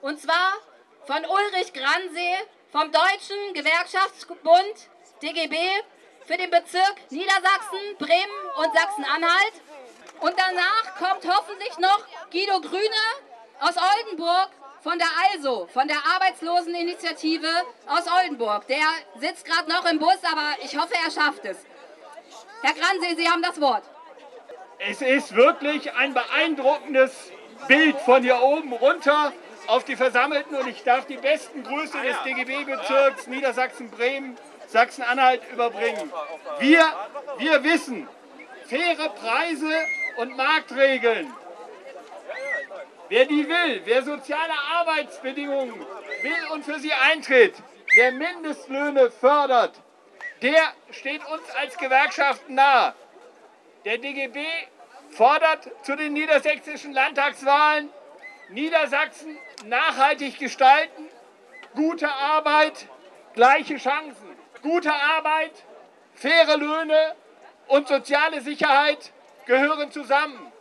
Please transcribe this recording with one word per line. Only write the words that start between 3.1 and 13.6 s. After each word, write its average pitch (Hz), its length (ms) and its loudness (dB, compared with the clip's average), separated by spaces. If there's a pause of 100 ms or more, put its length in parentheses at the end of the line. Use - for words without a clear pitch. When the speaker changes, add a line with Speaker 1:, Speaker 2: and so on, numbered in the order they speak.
Speaker 1:
Gewerkschaftsbund 349 1400 0 (320)
D 311 120 -8
G 320 140 -4
B 302 100 -6 (680)
für 339 120 -4
den 359 120 -4
Bezirk 359 460 2 (160)
Niedersachsen, 381 880 -2
Bremen 381 420 0 (160)
und 311 160 0
Sachsen-Anhalt. 339 840 0 (680)
Und 330 160 -2
danach 370 600 0
kommt 359 340 -4
hoffentlich 403 460 -4
noch 392 300 0 (240)
Guido 381 300 -2
Grüne 427 440 -2 (540)
aus 330 160 -2